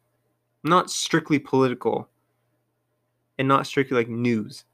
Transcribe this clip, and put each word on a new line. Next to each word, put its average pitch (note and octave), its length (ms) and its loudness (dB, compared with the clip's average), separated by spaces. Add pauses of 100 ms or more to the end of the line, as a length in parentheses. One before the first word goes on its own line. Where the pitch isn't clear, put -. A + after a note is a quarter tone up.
(640)
not F3 260 2
strictly D#3+ 500 -2
political, B2 680 0 (1300)
and C3+ 80 -2
not C3+ 180 2
strictly, C3 320 -2
like, A#2 120 0
news. A#2 540 -2 (100)